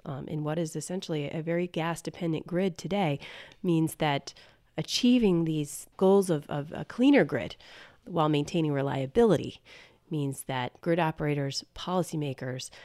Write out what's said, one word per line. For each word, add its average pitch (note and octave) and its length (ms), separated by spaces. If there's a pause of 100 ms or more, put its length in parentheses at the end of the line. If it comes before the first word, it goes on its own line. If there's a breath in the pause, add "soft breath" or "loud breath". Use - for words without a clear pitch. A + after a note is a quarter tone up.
um, C#3 240
in D3+ 160
what D#3 140
is D#3+ 180
essentially D#3 540
a D#3+ 120
very E3+ 240
gas-dependent E3 800
grid F3+ 320
today, E3 400 (440 loud breath)
means D#3+ 340
that C#3+ 380 (440 loud breath)
achieving G3+ 680
these D#3 400 (100)
goals F#3+ 340
of, D3 180
of D3 280
a - 80
cleaner B3+ 400
grid - 320 (480 loud breath)
while E3 240
maintaining D3+ 440
reliability C#3 880 (500 loud breath)
means C#3+ 340
that B2+ 360
grid E3+ 180
operators, D3 680 (100)
policymakers D3 920 (160 loud breath)